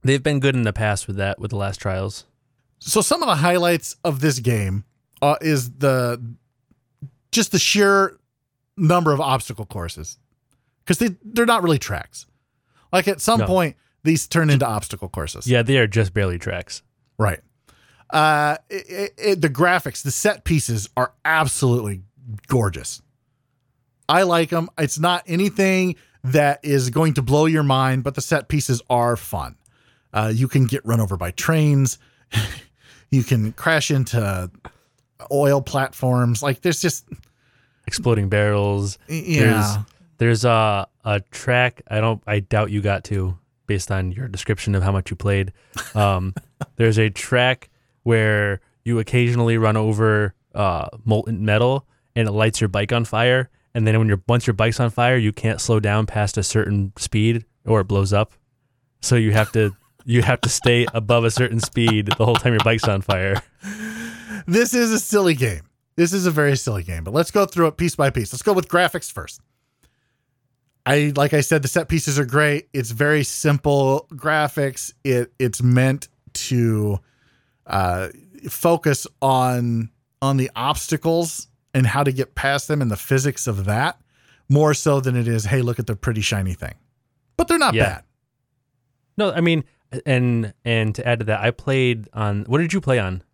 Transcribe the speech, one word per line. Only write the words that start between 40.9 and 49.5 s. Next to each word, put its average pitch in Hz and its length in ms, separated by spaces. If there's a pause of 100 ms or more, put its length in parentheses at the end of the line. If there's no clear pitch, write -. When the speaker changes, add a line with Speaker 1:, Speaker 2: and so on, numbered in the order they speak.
Speaker 1:
a 104 140 (120)
track. 123 560
I 107 140
don't, 113 260
I 104 140
doubt 104 300
you 101 100
got 98 240
to, 92 320 (300)
based 101 240
on 92 200
your 120 160
description 101 480
of 92 80
how 98 80
much 95 200
you 95 40
played. 98 380 (400)
Um, 95 400 (220)
Speaker 2:
<laughs> - 220
Speaker 1:
there's 113 200
a 110 120
track 127 600 (340)
where 107 560 (240)
you 117 160
occasionally 120 600